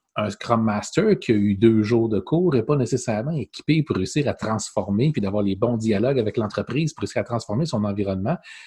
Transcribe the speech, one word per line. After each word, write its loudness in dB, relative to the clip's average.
un -2
Scrum 0
Master 2
qui 0
a 4
eu 2
deux 6
jours 2
de 0
cours 2
n'est 4
pas 0
nécessairement -2
équipé 0
pour -2
réussir -2
à 0
transformer -2
puis -2
d'avoir 0
les 0
bons 0
dialogues 0
avec 0
l'entreprise -2
pour -14
réussir -4
à 0
transformer -4
son -2
environnement -2